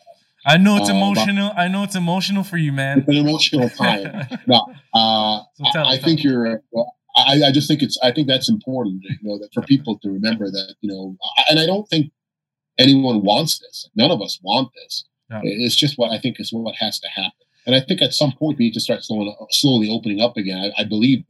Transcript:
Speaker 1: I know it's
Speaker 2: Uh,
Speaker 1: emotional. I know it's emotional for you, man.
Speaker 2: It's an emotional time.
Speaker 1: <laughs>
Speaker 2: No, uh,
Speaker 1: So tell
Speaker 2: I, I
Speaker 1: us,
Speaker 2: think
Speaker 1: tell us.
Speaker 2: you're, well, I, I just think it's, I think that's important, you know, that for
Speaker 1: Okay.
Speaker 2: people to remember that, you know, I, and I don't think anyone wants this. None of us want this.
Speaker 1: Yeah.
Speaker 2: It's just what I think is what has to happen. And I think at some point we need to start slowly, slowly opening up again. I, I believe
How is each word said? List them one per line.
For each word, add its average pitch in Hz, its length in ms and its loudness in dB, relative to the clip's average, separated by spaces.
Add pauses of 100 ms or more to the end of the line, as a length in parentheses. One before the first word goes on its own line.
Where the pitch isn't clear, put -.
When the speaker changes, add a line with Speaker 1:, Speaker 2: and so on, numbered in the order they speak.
(440)
Speaker 1:
I 147 140 6
know 202 180 6
it's 202 140 2
Speaker 2:
Uh, 196 40 2
Speaker 1:
emotional. 202 600 2
I 175 120 0
know 190 140 -2
it's 196 140 -4
emotional 180 480 0
for 175 140 -4
you, 151 140 0
man. 135 280 0
Speaker 2:
It's 139 80 0
an 143 80 4
emotional 147 540 2
time. - 560 -4 (100)
Speaker 1:
<laughs> - 100 -20
Speaker 2:
No, - 200 4 (280)
uh, 110 460 2 (140)
Speaker 1:
So 147 180 -10
tell 156 140 0
Speaker 2:
I, 131 60 2
I 135 40 2
Speaker 1:
us, - 80 -10
Speaker 2:
think 160 160 2
Speaker 1:
tell 143 100 2
us. - 20 2
Speaker 2:
you're, 113 300 -2 (100)
well, 117 220 -4 (220)
I, 139 280 4
I 139 80 4
just 147 140 2
think 151 160 0
it's, 117 200 -2
I 127 100 2
think 151 160 0
that's 131 220 0
important, 107 520 -4
you - 200 -8
know, 104 160 -8
that 104 160 -16
for 123 60 -4
Speaker 1:
Okay. - 60 -8
Speaker 2:
people 135 340 2
to 104 100 -8
remember 104 400 -4
that, 95 320 -10
you 101 100 -6
know, 95 240 -12 (220)
I, 131 120 2
and 156 80 4
I 160 60 2
don't 196 240 -2
think 151 240 -2 (640)
anyone 131 440 4
wants 117 380 2
this. - 360 -18
None 123 140 4
of 170 100 0
us - 220 -8
want 113 320 -2
this. - 300 -12 (260)
Speaker 1:
Yeah. 110 120 -10
Speaker 2:
It's 110 320 -2
just 143 220 2
what 117 140 0
I 110 80 -4
think 120 200 -4
is - 140 -10
what 113 240 -6
has 107 240 -6
to - 80 -12
happen. 95 240 -8 (340)
And 123 80 4
I 262 60 4
think - 200 -2
at - 140 0
some 147 160 2
point - 280 -2
we 120 80 2
need 113 80 -2
to 113 60 -4
start 104 220 -2
slowly, 104 320 -4 (160)
slowly 117 400 2
opening 107 300 -4
up 117 160 0
again. 95 220 -6 (180)
I, 107 60 -4
I - 20 -6
believe 107 460 0